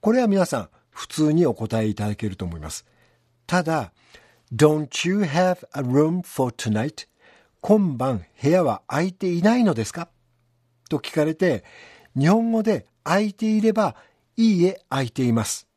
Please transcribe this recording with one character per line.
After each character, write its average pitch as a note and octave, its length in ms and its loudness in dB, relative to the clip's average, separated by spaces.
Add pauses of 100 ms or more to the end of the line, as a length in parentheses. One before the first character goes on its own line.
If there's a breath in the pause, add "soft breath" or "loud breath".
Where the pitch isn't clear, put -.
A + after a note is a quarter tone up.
こ G#3+ 120 2
れ B3 80 4
は A#3+ 60 2
皆 G3 200 4
さ C3+ 140 -4
ん F#2+ 80 -12 (220)
普 - 180 -14
通 D3+ 240 2
に E3+ 140 4
お A#2 80 2
答 A2 300 -2
え G#2+ 40 0
い G#2 60 0
た G#2 140 -4
だ G#2 80 -4
け G#2+ 120 -6
る F#2 80 -8
と - 80 -6
思 E2+ 140 -8
い - 20 -14
ま D2+ 100 -10
す。 - 140 -14 (640)
た F3+ 160 0
だ、 D3+ 300 -2 (600 soft breath)
Don't D3+ 560 -4
you G3 120 -4
have F3+ 520 -4
a C#3 100 -10
room D3+ 440 0
for B2+ 260 -4
tonight? A2 540 -6 (540 soft breath)
今 F#3+ 360 2
晩 A#2 280 -4 (180)
部 C#3 80 2
屋 F3 140 4
は A2 220 -2
空 C#3+ 160 -2
い F#3 100 -2
て F#3 200 -4
い E3+ 100 -2
な A3 140 4
い B3 80 2
の F3+ 100 2
で A2 100 -2
す - 80 -10
か？ E3+ 160 -10 (800)
と D3+ 100 -2
聞 - 140 -10
か D3+ 120 2
れ D#3+ 100 -2
て、 D#3 300 0 (520 loud breath)
日 C#3 120 2
本 A3+ 240 2
語 A3 100 2
で G3+ 240 0 (180)
空 F#3 160 2
い G#3+ 120 -2
て A3 180 -2
い G#3+ 100 4
れ A3 120 4
ば、 G#3 240 0 (400 soft breath)
い A3 220 4
い E3+ 60 6
え、 F#3+ 240 0
空 C3+ 140 -2
い A#2 80 -4
て C3 140 -2
い A#2+ 80 4
ま A2+ 120 2
す。 - 220 -8 (100)